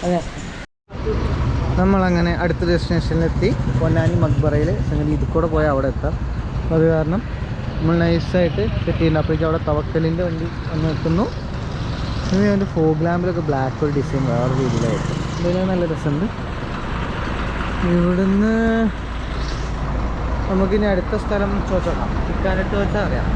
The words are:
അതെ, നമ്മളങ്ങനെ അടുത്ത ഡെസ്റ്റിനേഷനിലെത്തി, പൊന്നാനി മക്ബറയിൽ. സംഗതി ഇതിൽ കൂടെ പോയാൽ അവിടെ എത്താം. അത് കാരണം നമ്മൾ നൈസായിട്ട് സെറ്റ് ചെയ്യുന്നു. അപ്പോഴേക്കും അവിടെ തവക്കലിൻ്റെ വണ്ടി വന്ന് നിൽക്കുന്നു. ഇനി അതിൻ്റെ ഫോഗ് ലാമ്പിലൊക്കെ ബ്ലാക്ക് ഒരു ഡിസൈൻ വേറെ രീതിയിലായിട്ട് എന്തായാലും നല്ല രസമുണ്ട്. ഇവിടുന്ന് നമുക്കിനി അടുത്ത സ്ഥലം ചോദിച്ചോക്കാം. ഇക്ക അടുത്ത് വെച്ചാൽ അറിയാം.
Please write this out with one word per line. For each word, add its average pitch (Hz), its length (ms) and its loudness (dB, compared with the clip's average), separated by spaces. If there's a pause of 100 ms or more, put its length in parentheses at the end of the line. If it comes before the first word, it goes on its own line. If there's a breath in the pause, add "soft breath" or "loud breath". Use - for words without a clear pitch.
അതെ, 180 160 2 (1600)
നമ്മളങ്ങനെ 185 540 4 (100)
അടുത്ത 170 280 0
ഡെസ്റ്റിനേഷനിലെത്തി, 165 800 2 (300)
പൊന്നാനി 165 460 2
മക്ബറയിൽ. 147 440 2 (200)
സംഗതി 147 280 0
ഇതിൽ 135 180 0
കൂടെ 165 200 2
പോയാൽ 151 200 4
അവിടെ 135 200 0
എത്താം. - 200 -2 (600)
അത് 160 180 6
കാരണം 160 300 0 (560)
നമ്മൾ 160 240 2
നൈസായിട്ട് 170 600 2 (220)
സെറ്റ് 170 140 0
ചെയ്യുന്നു. 156 220 2
അപ്പോഴേക്കും 156 280 0
അവിടെ 160 200 0
തവക്കലിൻ്റെ 160 580 0
വണ്ടി 165 200 -4 (220)
വന്ന് 156 220 -2
നിൽക്കുന്നു. 165 340 0 (1080)
ഇനി 196 160 4
അതിൻ്റെ 196 240 2
ഫോഗ് 160 320 2
ലാമ്പിലൊക്കെ 175 420 0
ബ്ലാക്ക് 131 360 -2
ഒരു 147 120 0
ഡിസൈൻ 135 340 0
വേറെ 120 300 0
രീതിയിലായിട്ട് - 500 0 (260)
എന്തായാലും 180 360 0
നല്ല 180 200 0
രസമുണ്ട്. 151 340 -2 (1600)
ഇവിടുന്ന് 190 640 4 (2000)
നമുക്കിനി 196 440 2
അടുത്ത 180 200 -2 (100)
സ്ഥലം 202 260 0 (200)
ചോദിച്ചോക്കാം. 170 400 0 (220)
ഇക്ക - 220 0
അടുത്ത് 190 280 0
വെച്ചാൽ 202 260 0
അറിയാം. - 280 0